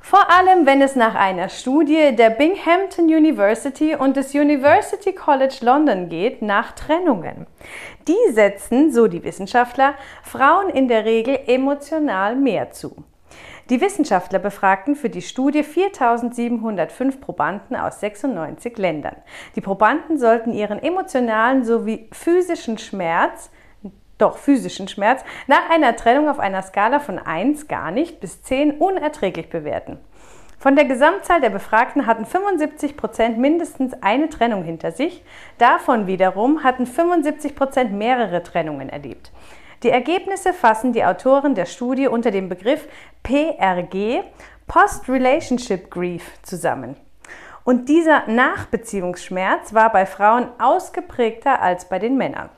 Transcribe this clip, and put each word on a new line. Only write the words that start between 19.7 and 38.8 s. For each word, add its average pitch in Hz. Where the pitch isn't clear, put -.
sollten 233
ihren 202
emotionalen 262
sowie 220
physischen 339
Schmerz, 190
doch 185
physischen 196
Schmerz, 220
nach 339
einer 285
Trennung 277
auf 285
einer 190
Skala 220
von 190
eins 220
gar 151
nicht 294
bis -
zehn 285
unerträglich 294
bewerten. 156
Von 269
der 294
Gesamtzahl 311
der 233
Befragten 220
hatten 226
fünfundsiebzig 302
Prozent 226
mindestens 285
eine 254
Trennung 233
hinter 165
sich. 339
Davon 247
wiederum 190
hatten 254
fünfundsiebzig 302
Prozent 262
mehrere 208
Trennungen 151